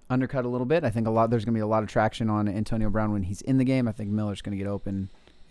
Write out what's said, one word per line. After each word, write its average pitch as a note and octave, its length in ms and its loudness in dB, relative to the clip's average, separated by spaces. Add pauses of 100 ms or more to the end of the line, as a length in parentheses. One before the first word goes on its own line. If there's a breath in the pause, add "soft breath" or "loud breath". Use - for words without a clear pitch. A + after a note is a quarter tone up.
(120)
undercut B2+ 320 0
a B2 60 -2
little B2 160 -2
bit. D#3+ 180 2
I C3+ 60 2
think A2+ 180 0
a A2+ 40 2
lot, A2+ 180 4
there's A#2 160 2
gonna A#2 100 2
be A2 60 0
a G#2+ 60 -2
lot A2 160 2
of G#2 60 -6
traction A2 400 0
on G#2 200 2
Antonio G#2+ 400 0
Brown G#2+ 240 2
when G2+ 100 0
he's F#2+ 200 -6
in C3 160 2
the C3 40 4
game. B2+ 240 2
I A2 60 -2
think G#2 160 -8
Miller's G#2 320 -2
gonna G2+ 160 -6
get G2 100 -4
open G2 420 -4 (420 soft breath)